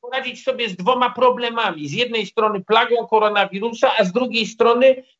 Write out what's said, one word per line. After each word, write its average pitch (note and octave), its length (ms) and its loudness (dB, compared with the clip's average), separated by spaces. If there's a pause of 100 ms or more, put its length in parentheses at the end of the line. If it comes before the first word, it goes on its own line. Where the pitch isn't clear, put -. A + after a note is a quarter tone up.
poradzić B3 440 -4
sobie A#3 240 -2
z F3+ 80 -8
dwoma B3 340 2
problemami. A#3 760 0
Z C#3 40 -8
jednej A3 340 -4
strony G#3 380 -2
plagą A#3 420 2
koronawirusa, G#3+ 920 0
a G#3+ 60 4
z F3+ 80 -4
drugiej A#3 340 -2
strony B3 580 2 (160)